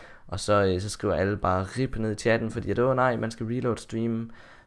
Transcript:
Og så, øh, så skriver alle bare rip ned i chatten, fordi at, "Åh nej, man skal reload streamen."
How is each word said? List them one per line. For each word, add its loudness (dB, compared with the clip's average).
Og -6
så, 4
øh, 2
så -4
skriver -2
alle 2
bare 2
rip -4
ned -2
i -4
chatten, 2
fordi -4
at, 0
"Åh 4
nej, 2
man -4
skal -6
reload 0
streamen." -4